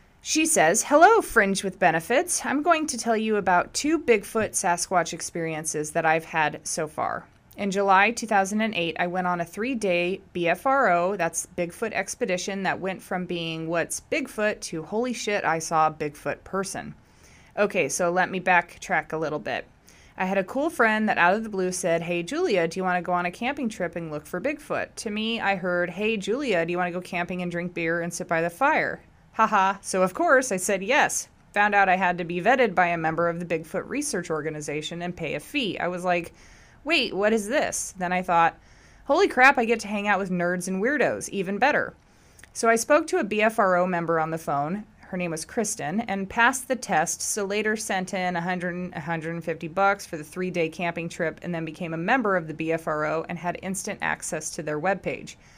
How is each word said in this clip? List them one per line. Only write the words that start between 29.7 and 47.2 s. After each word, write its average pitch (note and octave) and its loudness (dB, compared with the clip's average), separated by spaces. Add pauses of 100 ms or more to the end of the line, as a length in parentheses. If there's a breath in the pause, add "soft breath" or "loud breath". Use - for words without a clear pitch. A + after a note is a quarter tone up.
So, F#3 0
of F#3 0
course, C4+ 4
I F#3+ -2
said F#3+ -2
yes. A#3+ 2 (240)
Found G#3 4
out G3 6
I F#3 6
had F3+ 2
to F3 -4
be F3 -4
vetted A#3+ 4
by F3+ 4
a E3+ 0
member D#3+ 0
of E3+ -4
the F3 -6
Bigfoot E3 -4
Research A#3 -4
Organization D3+ -6
and F3 -6
pay D3+ -6
a D3 -4
fee. A3+ -4
I - -2
was F3+ -6
like, F3 0 (500 loud breath)
"Wait, C#4+ 0
what G#3 2
is G#3+ 0
this?" - -2
Then F3+ -2
I F3+ 0
thought, E3+ 4 (460 soft breath)
"Holy E4+ 4
crap, C4+ 6
I B3 2
get A3+ 0
to G#3+ -10
hang G3+ -4
out G3+ 2
with F#3+ -4
nerds F3 -2
and F#3+ -2
weirdos. A3 0
Even G3 -4
better." G#3 2 (580 soft breath)
So - -2
I A3+ 6
spoke D4+ 2
to F#4 0
a D4+ 0
B G#3 0
F A3 4
R F#3 4
O F3+ 4
member E3+ 0
on D#3+ -2
the E3 -4
phone. D#3+ -2 (160)
Her - -8
name F3+ -2
was D#3+ -6
Kristen, F3+ -4
and G3 -4
passed B3 2
the C4 -2
test, E3+ 0